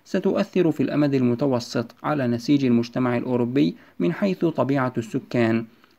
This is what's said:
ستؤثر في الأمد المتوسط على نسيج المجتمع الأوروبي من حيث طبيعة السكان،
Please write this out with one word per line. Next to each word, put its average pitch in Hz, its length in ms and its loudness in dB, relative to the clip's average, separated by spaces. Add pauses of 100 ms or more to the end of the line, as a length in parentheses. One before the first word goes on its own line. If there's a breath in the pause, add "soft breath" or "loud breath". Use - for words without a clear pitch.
ستؤثر 190 640 0
في 147 120 -2
الأمد 143 300 0
المتوسط 123 880 0
على 143 240 -2
نسيج 131 380 0
المجتمع 120 520 0
الأوروبي 123 580 0 (240 loud breath)
من 175 140 0
حيث 185 320 -2
طبيعة 135 520 0
السكان، 113 680 -2 (340 soft breath)